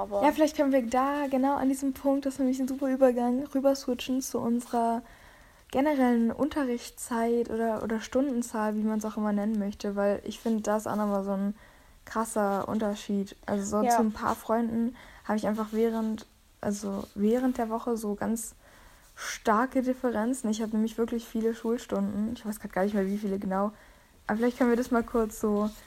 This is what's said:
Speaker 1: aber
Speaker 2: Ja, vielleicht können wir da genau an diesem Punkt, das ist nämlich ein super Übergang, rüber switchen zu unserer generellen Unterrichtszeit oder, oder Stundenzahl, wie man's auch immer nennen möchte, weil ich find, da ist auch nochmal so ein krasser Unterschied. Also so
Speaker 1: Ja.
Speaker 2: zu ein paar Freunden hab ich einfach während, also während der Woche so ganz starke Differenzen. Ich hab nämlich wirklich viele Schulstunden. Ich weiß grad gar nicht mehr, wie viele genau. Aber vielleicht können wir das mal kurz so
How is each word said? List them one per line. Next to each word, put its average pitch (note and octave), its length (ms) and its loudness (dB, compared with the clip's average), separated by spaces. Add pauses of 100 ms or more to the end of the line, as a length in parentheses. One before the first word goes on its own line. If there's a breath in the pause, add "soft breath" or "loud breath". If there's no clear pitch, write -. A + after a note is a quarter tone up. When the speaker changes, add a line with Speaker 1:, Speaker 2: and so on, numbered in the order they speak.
Speaker 1:
aber G3+ 240 0
Speaker 2:
Ja, D4 80 6
vielleicht D4+ 240 2
können C#4 160 4
wir C4 120 4
da C#4 460 0
genau C4+ 240 2
an C4+ 140 0
diesem C4+ 240 -2
Punkt, C#4 320 0
das C4+ 80 -2
ist - 60 -12
nämlich C4 200 0
ein C4 80 0
super C4+ 200 -2
Übergang, B3+ 580 4 (100)
rüber C4+ 180 4
switchen C4 480 -2
zu - 180 -6
unserer A#3 640 0 (720 soft breath)
generellen B3+ 600 4
Unterrichtszeit A#3+ 1160 -2
oder, A3+ 340 0
oder A3 180 -2
Stundenzahl, A#3 720 0
wie G#3+ 80 0
man's G#3+ 220 0
auch G#3+ 100 -6
immer G#3+ 160 0
nennen G#3 280 0
möchte, G3+ 360 -4
weil G3+ 300 2
ich - 160 -10
find, A3 260 0
da G#3 80 2
ist A3 120 -2
auch - 100 -2
nochmal G3+ 260 0
so G3 80 -4
ein G3 240 -2 (480 soft breath)
krasser G#3 640 -2
Unterschied. G3+ 800 -2
Also G3+ 180 -2 (140)
so G#3+ 80 2
Speaker 1:
Ja. A#3+ 100 4
Speaker 2:
zu A3+ 60 4
ein A3 100 2
paar G#3+ 240 -2
Freunden A#3 600 -2 (300 loud breath)
hab G#3+ 120 0
ich G#3 100 -2
einfach G#3+ 240 -2
während, A3 540 0 (340)
also G3+ 460 -4 (100)
während B3 420 2
der A#3 120 -2
Woche A#3 260 -2
so G#3 200 -4
ganz G#3+ 400 -4 (640 soft breath)
starke B3 640 2
Differenzen. B3 680 0
Ich G#3+ 100 0
hab A3 120 -2
nämlich A3 260 0
wirklich A#3 280 -2
viele A3+ 280 0
Schulstunden. G#3+ 800 -2
Ich A#3+ 120 -12
weiß G#3+ 140 -6
grad G#3 120 -12
gar F#3 120 2
nicht G3+ 100 0
mehr, G3 140 2
wie G3+ 100 -2
viele G3 220 -2
genau. G3 320 -2 (560 soft breath)
Aber G#3+ 100 0
vielleicht A#3+ 220 0
können B3 100 4
wir A#3 80 4
das B3+ 140 -2
mal A#3 100 4
kurz A3+ 380 -2
so G#3 320 2 (160 loud breath)